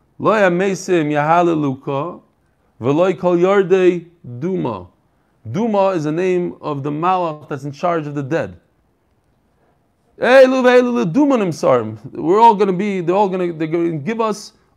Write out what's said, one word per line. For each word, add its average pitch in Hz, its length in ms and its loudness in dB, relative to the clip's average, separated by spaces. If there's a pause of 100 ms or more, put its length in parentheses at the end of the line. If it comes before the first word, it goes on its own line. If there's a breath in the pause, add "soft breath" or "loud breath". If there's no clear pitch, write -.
(180)
Lo 147 140 0
yamesim 180 800 0
yahaleluka, 151 1120 -2 (580)
v'lo 160 380 0
kol 180 180 2
yardei 185 680 2 (320)
Duma. 135 480 -6 (640)
Duma 196 400 0
is 170 140 -2
the 151 80 -2
name 180 480 -2
of 143 220 -6
the 147 80 -6
malach 160 580 -4
that's 139 160 -10
in 147 80 -10
charge 165 340 -4
of 147 80 -10
the 147 80 -6
dead. 123 380 -6 (1600)
We're 254 240 6 (2000)
all 233 140 8
gonna 196 180 0
be, 190 280 -4
they're 170 140 -2
all 202 140 2
gonna, 180 240 -4
they're 160 160 -6
gonna 170 240 -2
give 170 280 -6
us 214 320 -6 (240)